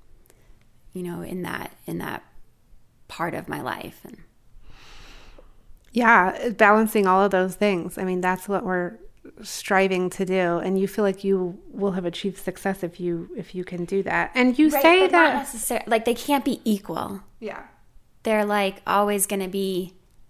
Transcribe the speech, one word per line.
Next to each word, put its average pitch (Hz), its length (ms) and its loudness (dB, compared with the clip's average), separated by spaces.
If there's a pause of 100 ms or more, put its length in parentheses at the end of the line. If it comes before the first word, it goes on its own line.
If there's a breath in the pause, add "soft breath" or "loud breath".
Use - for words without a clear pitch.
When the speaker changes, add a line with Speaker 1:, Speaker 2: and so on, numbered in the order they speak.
(920 soft breath)
Speaker 1:
you 180 100 -10
know, 170 180 -8
in 180 200 -8
that, - 340 -8 (100)
in 170 120 -8
that - 260 -8 (840)
part 170 240 -6
of - 160 -10
my 147 120 -6
life. - 440 -10
And - 120 -20 (1700 loud breath)
Speaker 2:
Yeah, 226 600 4
balancing 214 540 6
all 185 160 6
of 202 100 4
those 185 240 0
things. 180 420 -2
I 190 80 -6
mean, 180 160 -2
that's 185 260 -2
what 202 160 -2
we're 180 340 -2 (440)
striving 190 720 0
to 196 140 -4
do. 180 340 0
And 190 200 0
you 196 80 0
feel 208 160 -2
like 190 220 -2
you 185 340 0 (100)
will 202 220 -2
have 180 140 -4
achieved 180 320 -6
success 190 460 -6
if 170 160 -8
you, 175 360 -4
if 190 200 -12
you 180 100 -6
can 175 200 -8
do 196 180 -2
that. 170 320 -2
And 254 220 4
you 302 120 6
Speaker 1:
Right, 294 120 2
Speaker 2:
say 339 200 8
Speaker 1:
but 370 100 4
not 330 220 6
Speaker 2:
that 269 140 -4
Speaker 1:
necessar-, - 400 -6
like, 226 180 2
they 233 80 2
can't 277 320 0
be 262 180 -2
equal. 196 580 -4 (180)
Speaker 2:
Yeah. - 240 -12 (600)
Speaker 1:
They're, 214 220 2
like, 202 400 0
always 202 400 2
gonna 190 240 -4
be, 185 440 -4 (360)